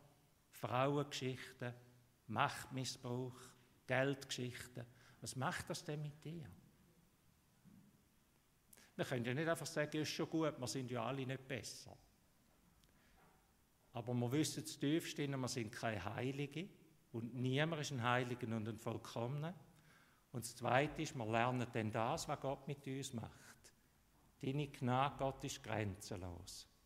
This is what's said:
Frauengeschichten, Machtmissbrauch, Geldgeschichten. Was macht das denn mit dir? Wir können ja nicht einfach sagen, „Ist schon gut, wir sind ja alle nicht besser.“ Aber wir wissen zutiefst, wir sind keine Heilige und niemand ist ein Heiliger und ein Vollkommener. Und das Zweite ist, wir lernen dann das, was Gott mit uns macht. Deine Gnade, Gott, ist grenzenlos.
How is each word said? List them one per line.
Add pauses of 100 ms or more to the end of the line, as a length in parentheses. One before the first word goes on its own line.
(500)
Frauengeschichten, (540)
Machtmissbrauch, (500)
Geldgeschichten. (340)
Was
macht
das
denn
mit
dir? (2500)
Wir
können
ja
nicht
einfach
sagen,
„Ist
schon
gut,
wir
sind
ja
alle
nicht
besser.“ (1900)
Aber
wir
wissen
zutiefst,
wir
sind
keine
Heilige (420)
und
niemand
ist
ein
Heiliger
und
ein
Vollkommener. (760)
Und
das
Zweite
ist,
wir
lernen
dann
das,
was
Gott
mit
uns
macht. (680)
Deine
Gnade,
Gott,
ist
grenzenlos. (160)